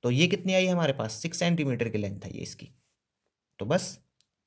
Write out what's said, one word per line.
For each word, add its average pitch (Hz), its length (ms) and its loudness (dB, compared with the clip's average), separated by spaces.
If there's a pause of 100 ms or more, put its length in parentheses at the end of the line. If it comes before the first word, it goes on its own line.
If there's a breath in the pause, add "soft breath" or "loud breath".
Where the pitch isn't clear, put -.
तो 123 80 2
ये 147 160 4
कितनी 185 260 0
आई 185 120 4
हमारे 175 280 2
पास, 110 200 -4
सिक्स - 260 -6
सेंटीमीटर 139 500 2
की 107 80 -2
लेंथ 101 280 -4
है 95 60 -10
ये - 100 -10
इसकी। - 280 -14 (920)
तो 98 60 -6
बस 165 220 0 (600)